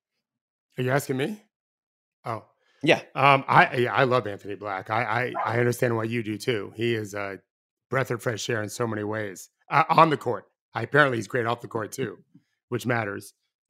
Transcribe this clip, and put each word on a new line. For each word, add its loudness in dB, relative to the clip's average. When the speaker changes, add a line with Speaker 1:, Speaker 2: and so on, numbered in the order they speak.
Speaker 1:
Are -4
you -2
asking -2
me? -4
Oh. -8
Speaker 2:
Yeah. 4
Speaker 1:
Um, 6
I, 6
yeah, 2
I 4
love 2
Anthony -10
Black. -8
I, -2
I, -2
I 2
understand 2
why -2
you -4
do -6
too. -4
He 0
is -6
a -6
breath -2
of -4
fresh -4
air -2
in -6
so -4
many -4
ways. -8
Uh, 4
on 6
the 2
court. -6
I, -4
apparently 2
he's -6
great -2
off -2
the -16
court -8
too, -8
which -4
matters. -2